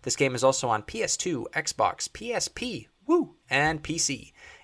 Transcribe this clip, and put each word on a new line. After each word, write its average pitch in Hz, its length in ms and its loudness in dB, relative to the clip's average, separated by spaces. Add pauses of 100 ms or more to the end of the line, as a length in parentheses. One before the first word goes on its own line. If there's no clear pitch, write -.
This 120 120 -2
game 131 200 2
is 117 100 -2
also 131 240 4
on 107 140 0
P - 200 -4
S - 140 0
two, 151 360 -2
Xbox, - 580 0
P 233 220 -10
S - 140 -2
P, 208 400 -8 (180)
woo, 320 300 2 (140)
and 151 340 2
P - 140 -4
C. - 340 -2 (320)